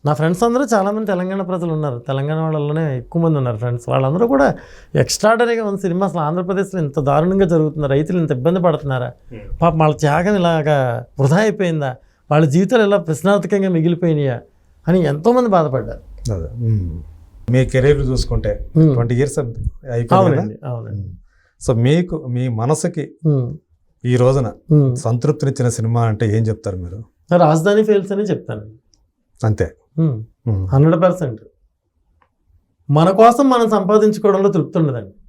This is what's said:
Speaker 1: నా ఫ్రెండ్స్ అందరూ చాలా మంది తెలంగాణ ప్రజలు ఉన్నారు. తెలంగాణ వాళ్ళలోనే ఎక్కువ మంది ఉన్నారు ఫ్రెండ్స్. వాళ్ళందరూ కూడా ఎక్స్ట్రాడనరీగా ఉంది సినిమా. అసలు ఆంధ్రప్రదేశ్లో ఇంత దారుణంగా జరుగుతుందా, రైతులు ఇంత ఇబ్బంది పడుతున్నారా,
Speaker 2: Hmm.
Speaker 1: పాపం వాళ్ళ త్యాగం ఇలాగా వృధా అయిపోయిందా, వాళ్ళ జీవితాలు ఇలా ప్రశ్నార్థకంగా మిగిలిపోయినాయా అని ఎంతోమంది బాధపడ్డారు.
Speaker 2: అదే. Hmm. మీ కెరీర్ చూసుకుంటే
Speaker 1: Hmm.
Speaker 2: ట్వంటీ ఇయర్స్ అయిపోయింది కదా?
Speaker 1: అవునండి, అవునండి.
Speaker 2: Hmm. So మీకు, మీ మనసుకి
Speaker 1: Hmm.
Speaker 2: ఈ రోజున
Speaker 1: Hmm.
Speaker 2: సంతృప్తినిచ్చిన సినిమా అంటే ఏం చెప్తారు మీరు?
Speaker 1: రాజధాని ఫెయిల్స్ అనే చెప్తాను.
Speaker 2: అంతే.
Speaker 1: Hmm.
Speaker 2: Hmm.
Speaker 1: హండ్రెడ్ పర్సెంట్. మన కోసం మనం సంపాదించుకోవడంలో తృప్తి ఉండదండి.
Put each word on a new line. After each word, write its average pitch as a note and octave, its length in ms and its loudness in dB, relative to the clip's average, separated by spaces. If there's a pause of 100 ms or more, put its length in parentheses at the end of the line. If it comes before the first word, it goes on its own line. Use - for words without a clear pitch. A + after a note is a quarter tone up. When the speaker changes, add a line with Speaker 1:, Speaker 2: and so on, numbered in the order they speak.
Speaker 1:
నా D3 80 0
ఫ్రెండ్స్ E3 300 0
అందరూ A#3+ 300 0
చాలా G3 180 0
మంది G#3+ 160 -4
తెలంగాణ F#3+ 340 -4
ప్రజలు F3 320 -4
ఉన్నారు. C#3+ 260 -4
తెలంగాణ C#3 400 -4
వాళ్ళలోనే D3+ 580 -2
ఎక్కువ E3 240 -4
మంది E3 160 2
ఉన్నారు B2 200 -2
ఫ్రెండ్స్. A#2+ 320 -6
వాళ్ళందరూ C3+ 380 0
కూడా C4+ 280 2 (400)
ఎక్స్ట్రాడనరీగా A3+ 680 0
ఉంది G3 180 -4
సినిమా. F#3 240 -2
అసలు E3+ 140 -4
ఆంధ్రప్రదేశ్లో F3+ 640 -2
ఇంత D3 180 -4
దారుణంగా E3 460 2
జరుగుతుందా, D#3 420 0
రైతులు D#3 320 0
ఇంత D#3 120 -2
ఇబ్బంది D#3 280 0
పడుతున్నారా, C3+ 520 -2 (200)
Speaker 2:
Hmm. G#2+ 300 -12
Speaker 1:
పాపం E3 180 2
వాళ్ళ D#3 160 4
త్యాగం E3+ 400 0
ఇలాగా D3 680 0 (140)
వృధా C3+ 160 4
అయిపోయిందా, E3+ 600 0 (360)
వాళ్ళ D#3+ 140 4
జీవితాలు G3 380 2
ఇలా G3+ 140 2
ప్రశ్నార్థకంగా F#3+ 720 0
మిగిలిపోయినాయా D#3+ 680 0 (480)
అని F3 180 2
ఎంతోమంది A3+ 440 2
బాధపడ్డారు. B2+ 840 -2
Speaker 2:
అదే. E2 140 -6 (200)
Hmm. F2+ 300 -2 (540)
మీ B2+ 140 2
కెరీర్ C#3 340 2
చూసుకుంటే B2+ 760 -2
Speaker 1:
Hmm. D#3 160 6
Speaker 2:
ట్వంటీ A#2 220 0
ఇయర్స్ C#3+ 240 -2
అయిపోయింది A#2+ 680 -6
కదా? F3+ 100 4
Speaker 1:
అవునండి, A#2+ 480 2
అవునండి. A2+ 360 -10
Speaker 2:
Hmm. - 680 -12
So A#2 140 2
మీకు, D#3+ 460 0
మీ B2 180 -4
మనసుకి C#3+ 680 -4 (120)
Speaker 1:
Hmm. C3+ 300 0 (480)
Speaker 2:
ఈ B2 100 2
రోజున B2 360 2 (220)
Speaker 1:
Hmm. C#3 200 4
Speaker 2:
సంతృప్తినిచ్చిన B2+ 760 -2
సినిమా A#2 320 -2
అంటే A2 360 0
ఏం A2+ 60 0
చెప్తారు G2+ 340 -6
మీరు? F#2 260 -12 (340)
Speaker 1:
రాజధాని F3 460 2
ఫెయిల్స్ G3+ 280 0
అనే G3+ 120 -2
చెప్తాను. B2+ 380 -6 (840)
Speaker 2:
అంతే. G2+ 300 -2 (280)
Speaker 1:
Hmm. C#3 160 0 (320)
Speaker 2:
Hmm. F#2+ 160 -2
Speaker 1:
హండ్రెడ్ D#3 380 4
పర్సెంట్. F3 380 -2 (1500)
మన D#3+ 180 6
కోసం A#3 400 6
మనం A#3 200 2
సంపాదించుకోవడంలో G3+ 840 2
తృప్తి E3+ 280 -2
ఉండదండి. A#2+ 340 -2 (160)